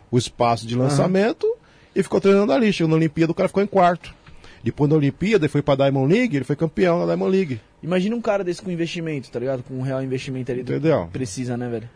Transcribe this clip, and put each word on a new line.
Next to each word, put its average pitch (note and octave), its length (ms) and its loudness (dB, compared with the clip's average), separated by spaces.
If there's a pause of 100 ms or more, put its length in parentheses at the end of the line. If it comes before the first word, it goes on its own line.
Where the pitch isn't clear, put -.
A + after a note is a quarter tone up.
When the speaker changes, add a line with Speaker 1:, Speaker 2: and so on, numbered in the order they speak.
(100)
Speaker 1:
o A#2 60 0
espaço A#2 500 0
de A2+ 80 -6
Speaker 2:
Aham. B2+ 100 0
Speaker 1:
lançamento F#3+ 680 0 (440)
e F4 60 2
ficou G3+ 180 0
treinando G3 320 4
ali. A#3 200 2
Chegou E3 180 0
na D#3+ 60 4
Olimpíada, D#3+ 360 0
o - 20 -2
cara F#3+ 140 0
ficou G3 140 0
em G#3 40 0
quarto. F3+ 480 2 (480)
Depois C#3 280 0
da D#3 60 4
Olimpíada, D#3+ 500 2
ele - 60 0
foi D3 100 0
pra C#3+ 140 2
Diamond C3+ 380 2
League, A#3 220 2
ele C3 80 -2
foi D3 120 -2
campeão E3+ 440 0
da F3 60 0
Diamond F3+ 300 0
League. D3 240 -2 (220)
Speaker 2:
Imagina F#3 320 0
um A#3+ 60 -4
cara G3+ 240 -2
desse F3 180 -6
com F#3+ 80 -8
investimento, E3 600 -6
tá - 100 -8
ligado? B2+ 240 -4
Com C3 100 -12
um B2+ 80 -6
real C3 200 -4
investimento C3 500 -6
ali B2 120 -4
do C#3+ 80 -6
Speaker 1:
Entendeu? C#3 340 0
Speaker 2:
que F2 60 -16
precisa, B2+ 440 -6
né, B2 120 -6
velho? A#2 280 -8